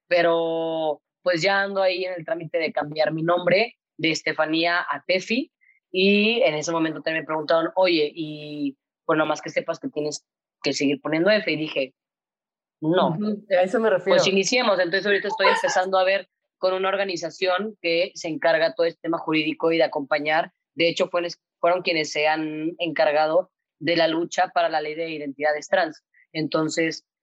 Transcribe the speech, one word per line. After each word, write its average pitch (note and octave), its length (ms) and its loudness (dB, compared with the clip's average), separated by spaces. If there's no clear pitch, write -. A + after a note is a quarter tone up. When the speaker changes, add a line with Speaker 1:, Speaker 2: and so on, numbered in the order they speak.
Speaker 1:
pero E3 960 0
pues F3 180 2
ya G3 220 2
ando G3 180 -2
ahí F#3 240 0
en F3+ 80 -6
el E3 120 -10
trámite E3 340 -4
de D#3 140 -2
cambiar D3+ 400 -2
mi D#3+ 100 -4
nombre F3 540 0
de D#3+ 140 0
Estefanía D#3+ 720 0
a C#3+ 260 -6
Tefi, G#3 440 -2
y G#3 500 2
en D#3 140 2
ese D3+ 160 -4
momento D#3+ 320 -2
también D#3+ 200 -4
me C#3+ 40 -12
preguntaron, D#3+ 480 0
"Oye, E3+ 380 2
y D3+ 640 -6
pues D#3+ 120 2
nomás D3+ 240 0
que E3 100 -12
sepas E3 280 -4
que C3+ 100 -10
tienes D3+ 360 -6
que C#3+ 100 -2
seguir C#3 280 0
poniendo D#3+ 280 0
F", G#3 220 2
y D#3 40 -2
dije, D3 380 -6
"No". D#3 300 2
Speaker 2:
Ujú, G#3 340 -4
a F3+ 40 6
eso F#3+ 180 0
me A3 100 2
refiero. F3+ 280 2
Speaker 1:
Pues F3 100 4
iniciemos, G3 520 2
entonces F3+ 260 0
ahorita G3+ 240 0
estoy G3 180 2
empezando F#3+ 500 0
a F#3+ 60 4
ver F#3+ 240 0
con F#3 160 0
una F#3+ 160 -2
organización F#3 920 -4
que E3+ 340 0
se - 120 -10
encarga D#3+ 460 2
todo E3+ 140 0
este E3 160 -6
tema E3 160 -2
jurídico D#3 520 0
y E3 60 2
de D#3+ 60 4
acompañar, D#3 680 -2
de E3 140 2
hecho F3 200 -2
fue, F3 180 -2
fueron F3 240 2
quienes D#3 280 -2
se D3+ 160 0
han D#3 520 -2
encargado D#3 720 2
de D#3+ 160 0
la E3 120 4
lucha E3+ 460 0
para E3+ 160 2
la D#3+ 120 -2
ley D3+ 140 -6
de E3 140 -6
identidades D3 580 -4
trans, E3+ 360 0
entonces D#3+ 720 -2